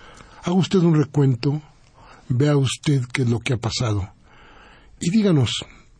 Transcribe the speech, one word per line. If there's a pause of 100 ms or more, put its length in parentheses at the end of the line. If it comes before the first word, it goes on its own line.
(420)
haga
usted
un
recuento, (680)
vea
usted (100)
qué
es
lo
que
ha
pasado, (840)
y
díganos, (340)